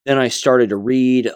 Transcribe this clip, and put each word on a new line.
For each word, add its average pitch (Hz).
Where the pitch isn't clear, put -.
then 139
I 127
started 123
to 101
read 127